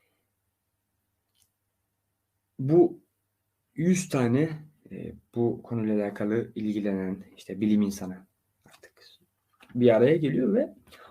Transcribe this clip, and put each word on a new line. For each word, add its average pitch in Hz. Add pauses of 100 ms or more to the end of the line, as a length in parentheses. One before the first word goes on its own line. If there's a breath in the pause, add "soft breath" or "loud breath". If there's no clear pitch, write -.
(2500)
Bu 151 (760)
yüz 180
tane, 131 (420)
e, 92 (220)
bu 120
konuyla 107
alakalı 104
ilgilenen, 101 (140)
işte 95
bilim 107
insanı 95 (380)
artık - (840)
bir 120
araya 127
geliyor 156
ve 277 (360 loud breath)